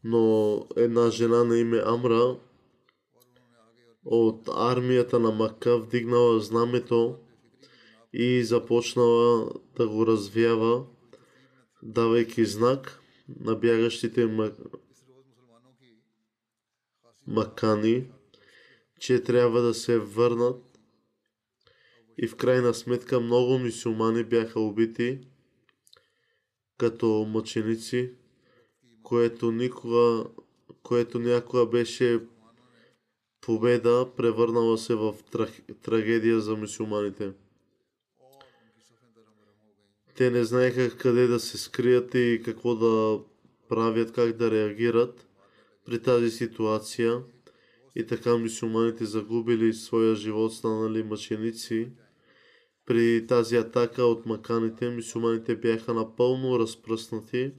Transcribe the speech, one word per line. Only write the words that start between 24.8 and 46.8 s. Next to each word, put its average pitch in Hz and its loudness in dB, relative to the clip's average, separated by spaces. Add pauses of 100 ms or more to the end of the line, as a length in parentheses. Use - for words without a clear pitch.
като 113 0
мъченици, 113 -4 (880)
което 117 0
никога, 117 0 (580)
което 120 -2
някога 120 2
беше 117 0 (1160)
победа, 120 2
превърнала 113 2
се 113 -2
в 107 -2 (160)
трах-, - -8
трагедия 113 0
за 107 -4
мюсюлманите. 104 -6 (2750)
Те 127 2
не 120 2
знаеха 123 0
къде 123 2
да 120 2
се - -10
скрият 123 0
и 120 2
какво 117 -4
да 110 0 (460)
правят, 113 0
как 117 0
да 113 0
реагират 113 0 (580)
при 117 -6
тази 120 2
ситуация. 113 -4 (720)